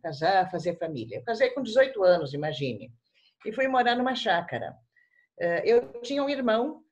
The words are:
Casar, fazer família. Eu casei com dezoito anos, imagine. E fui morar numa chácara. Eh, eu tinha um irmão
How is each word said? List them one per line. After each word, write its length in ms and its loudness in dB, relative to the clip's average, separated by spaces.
Casar, 480 2
fazer 260 -4
família. 400 -6
Eu 60 -12
casei 260 2
com 140 -6
dezoito 400 2
anos, 280 4
imagine. 600 -6
E 80 -8
fui 160 0
morar 280 2
numa 180 0
chácara. 640 -2
Eh, 260 0
eu 360 2
tinha 220 -4
um 60 -2
irmão 520 -2